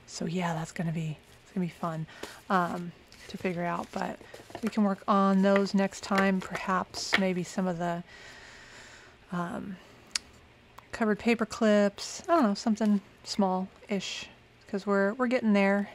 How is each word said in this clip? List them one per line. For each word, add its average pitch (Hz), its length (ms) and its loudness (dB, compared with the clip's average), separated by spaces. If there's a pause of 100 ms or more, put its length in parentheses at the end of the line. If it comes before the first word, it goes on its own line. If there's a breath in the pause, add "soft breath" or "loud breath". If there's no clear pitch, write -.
So - 200 -8
yeah, 170 280 -2
that's 160 180 -6
gonna 170 200 -4
be, 156 260 -6 (240)
it's - 100 -20
gonna 180 140 -2
be 160 60 -6
fun, 160 340 -6 (440 loud breath)
um, 175 420 0 (360)
to - 100 -12
figure 175 260 -4
out, 170 280 -4
but - 280 -6 (420 loud breath)
we 220 60 0
can 214 160 2
work 196 240 0
on 196 340 4
those 196 320 4
next 196 280 0
time. 196 380 2
Perhaps - 800 -4
maybe 185 240 0
some 185 240 -4
of 175 120 -2
the, 175 260 -4 (1300 loud breath)
um, 175 440 -6 (1160 loud breath)
covered 214 260 0
paper 226 280 2
clips. 208 840 2
I 339 60 4
don't 320 80 6
know, 202 120 4
something 208 460 2 (240)
small-ish, - 1040 -4 (400)
'cause 196 180 -4
we're, 202 280 2
we're 254 120 0
getting 233 280 2
there, 202 400 4